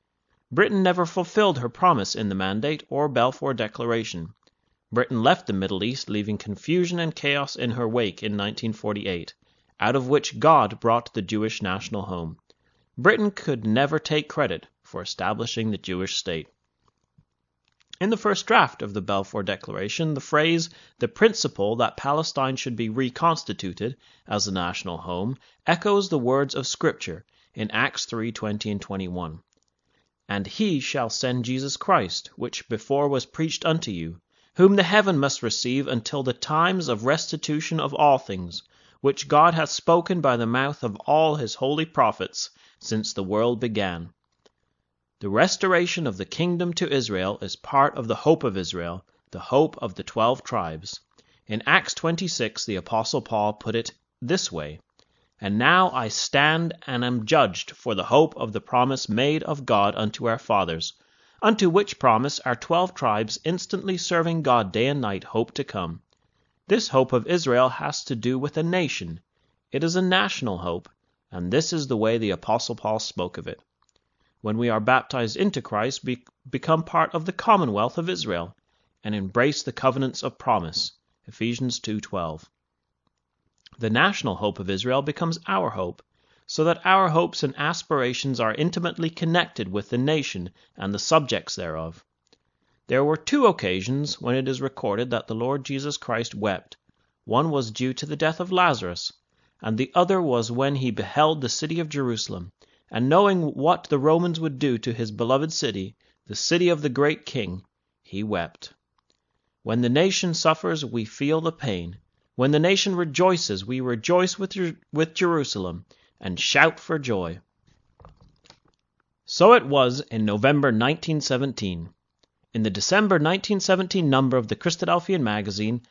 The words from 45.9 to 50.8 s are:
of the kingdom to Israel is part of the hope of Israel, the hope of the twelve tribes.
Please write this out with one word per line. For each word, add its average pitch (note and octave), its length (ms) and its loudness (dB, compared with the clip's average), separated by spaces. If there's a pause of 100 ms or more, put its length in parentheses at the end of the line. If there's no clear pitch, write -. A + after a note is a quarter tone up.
of G2+ 100 -4
the F#2+ 80 -6
kingdom F3 500 -2
to F3 160 -2
Israel G#2 520 -2
is G2 120 -8
part - 420 2
of A#2 120 -6
the G#2+ 80 0
hope - 280 2
of G2+ 120 0
Israel, F2 480 -6 (260)
the G2+ 80 -12
hope C#3+ 380 2
of G2 180 -8
the - 80 -12
twelve A#2+ 400 0
tribes. F2 580 -6 (460)